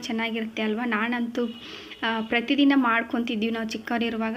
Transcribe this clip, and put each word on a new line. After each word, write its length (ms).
ಚೆನ್ನಾಗಿರುತ್ತೆ 640
ಅಲ್ವಾ? 220
ನಾನಂತೂ, 600
ಆ, 180
ಪ್ರತಿದಿನ 560
ಮಾಡ್ಕೊತಿದ್ವಿ 760
ನಾವು 180
ಚಿಕ್ಕವರಿರುವಾಗ. 680